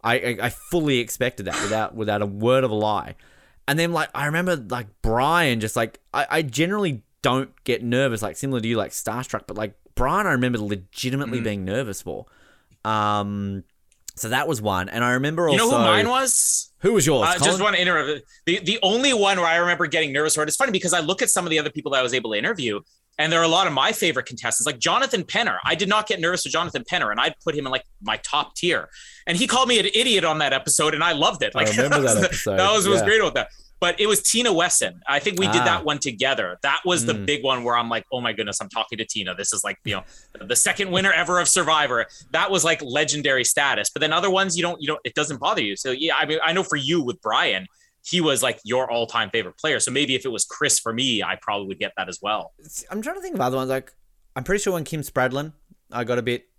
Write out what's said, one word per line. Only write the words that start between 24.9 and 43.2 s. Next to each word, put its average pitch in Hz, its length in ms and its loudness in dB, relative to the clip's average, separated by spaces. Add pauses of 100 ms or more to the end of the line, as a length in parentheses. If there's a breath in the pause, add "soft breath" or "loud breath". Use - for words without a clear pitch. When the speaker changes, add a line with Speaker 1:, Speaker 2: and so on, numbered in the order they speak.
Speaker 2:
Penner. 202 400 -2
I 143 120 0
did 185 140 -2
not 214 180 2
get 196 120 -2
nervous 170 240 0
with 135 100 -6
Jonathan 156 380 -2
Penner, 143 200 0
and 107 80 -2
I'd 156 240 0
put 160 120 -2
him 143 120 -4
in, 127 40 -4
like, 131 120 -2 (180)
my 110 160 -2
top - 380 -4
tier. 117 340 -2 (380 loud breath)
And 175 100 0
he 240 100 2
called 247 220 4
me 247 100 6
an 180 60 2
idiot 214 380 2
on 156 160 0
that 139 140 2
episode, 151 420 2
and 151 80 0
I 170 80 4
loved 165 320 0
it. 104 120 -2
Speaker 1:
I - 40 0
Speaker 2:
Like, 107 100 2
<laughs> 104 80 0
Speaker 1:
remember 240 200 2
Speaker 2:
that - 40 4
was 117 140 4
Speaker 1:
that - 60 2
Speaker 2:
the, 190 60 2
Speaker 1:
episode. 196 300 -2
Speaker 2:
that 190 160 4
was, 202 140 2
was 196 140 4
Speaker 1:
Yeah. - 40 2
Speaker 2:
great 220 160 4
about 156 140 0
that. 120 140 -2 (300 soft breath)
But 175 200 0
it 208 60 2
was 202 160 2
Tina 233 320 2
Wesson. 165 540 0
I 139 100 2
think 180 220 -2
we 190 80 2
did 107 140 2
Speaker 1:
Ah. - 40 2
Speaker 2:
that 170 200 2
one 147 120 0
together. 120 640 -2
That 139 240 0
was 175 220 2
the 120 60 2
Speaker 1:
Mm. 101 120 -4
Speaker 2:
big 143 180 -2
one 127 200 0
where 120 120 0
I'm 117 140 0
like, 113 240 -2
"Oh 123 80 -4
my 117 100 -2
goodness, 104 300 -4
I'm 104 80 -10
talking 110 300 -6
to 110 60 -4
Tina. 92 280 -6
This 98 200 -4
is, 101 100 -4
like, 101 200 -6
you 101 120 -4
know, 92 80 -6 (420 loud breath)
the 240 100 -2
second 190 360 0
winner 190 200 2
ever 175 280 2
of 175 100 0
Survivor." 147 560 2 (240 loud breath)
That 190 220 0
was, 175 120 2
like, 160 200 2
legendary 139 600 0